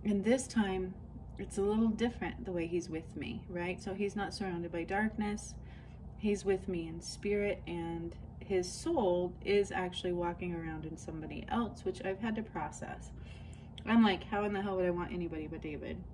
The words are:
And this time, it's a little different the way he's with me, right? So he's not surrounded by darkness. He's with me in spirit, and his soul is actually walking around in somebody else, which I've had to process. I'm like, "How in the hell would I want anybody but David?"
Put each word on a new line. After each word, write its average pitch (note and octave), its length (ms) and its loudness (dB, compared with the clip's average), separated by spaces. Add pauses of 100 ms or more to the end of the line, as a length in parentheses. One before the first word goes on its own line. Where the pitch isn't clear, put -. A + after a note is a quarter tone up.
And G3+ 200 4
this B3+ 240 4
time, F#3+ 460 2 (440)
it's G3 200 -6
a G3+ 40 2
little A3 280 6
different G#3+ 560 0
the F#3+ 60 -4
way E3+ 140 0
he's E3+ 240 -2
with D#3+ 260 -6
me, - 340 -6
right? F3 320 -2
So F#3+ 120 -4
he's G3 220 0
not G3 180 -2
surrounded F3 380 -2
by E3+ 120 -2
darkness. G#3 720 0 (640)
He's G3+ 260 2
with F#3+ 240 2
me E3+ 200 0
in E3 120 -6
spirit, G3+ 680 0
and E3+ 480 -4 (240)
his F3+ 320 2
soul F#3 600 4 (120)
is G3+ 260 6
actually F3+ 420 0
walking F3 420 0
around D#3+ 300 -4
in D#3 120 -6
somebody D#3 520 -8
else, - 360 0
which F#3 180 -2
I've F#3+ 160 0
had A3 180 0
to A3 40 -2
process. - 720 -6 (720)
I'm A3+ 160 8
like, F#3+ 220 8
"How G#3 220 0
in G#3 80 2
the G3 80 0
hell G3 160 2
would F3+ 80 6
I F3+ 40 6
want F3 220 0
anybody D#3+ 340 -4
but D#3 160 -6
David?" D3 400 -6 (120)